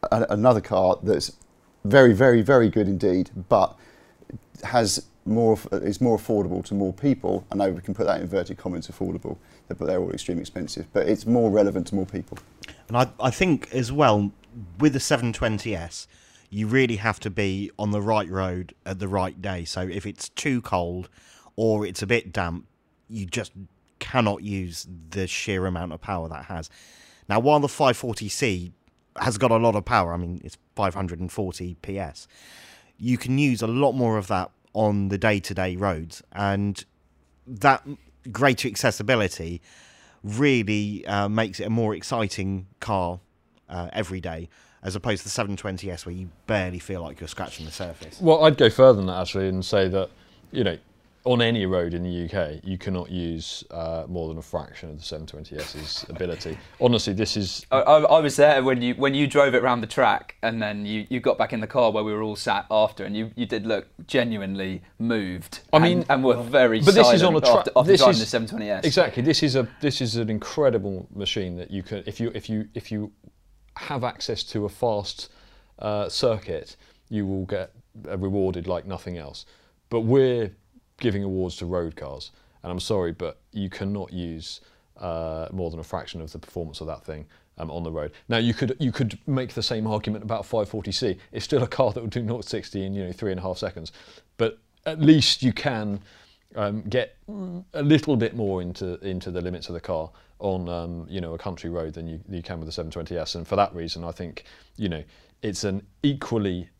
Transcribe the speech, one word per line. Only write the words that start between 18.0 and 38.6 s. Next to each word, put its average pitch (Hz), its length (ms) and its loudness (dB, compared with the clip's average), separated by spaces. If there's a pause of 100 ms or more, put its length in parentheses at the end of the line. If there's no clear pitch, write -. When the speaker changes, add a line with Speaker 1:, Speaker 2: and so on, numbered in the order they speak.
Speaker 2:
right 104 260 0
road 92 460 -4 (100)
at 95 140 -8
the 101 80 -6
right 92 340 -2
day. 92 240 -6
So 92 180 -6
if 92 220 -6
it's - 260 -12
too 131 300 -2
cold 90 480 -4 (460)
or 107 320 2
it's 92 160 -6
a 101 60 -6
bit 110 240 0
damp, 87 340 -4 (420)
you 110 160 -8
just 95 280 -6 (480)
cannot 110 420 0
use 95 460 -6 (220)
the 95 180 -4
sheer 92 380 -2
amount 87 260 -4
of 82 80 -12
power 85 280 -6
that 78 180 -14
has. 82 220 -10 (600)
Now, 101 100 2
while 147 220 6
the 143 80 2
five 131 280 4
forty 107 320 -6
C 92 440 -2 (480)
has 113 180 0
got 117 140 4
a - 60 6
lot 180 180 4
of 101 80 -2
power, 92 280 2
I 85 40 -4
mean, 87 260 -6
it's - 160 -18 (160)
five 95 200 0
hundred 87 260 -6
and 90 100 -6
forty 90 520 -6
P 98 180 -8
S, 78 260 -10 (720)
you 123 180 0
can 127 220 -2
use 127 240 2
a 110 60 0
lot 127 240 2
more 113 260 2
of 95 80 -4
that 92 240 -2 (220)
on 101 360 2
the 98 100 -2
day-to-day 92 580 0
roads, 85 460 -4 (100)
and 101 520 -2 (600)
that 131 380 2 (460)
greater 127 380 2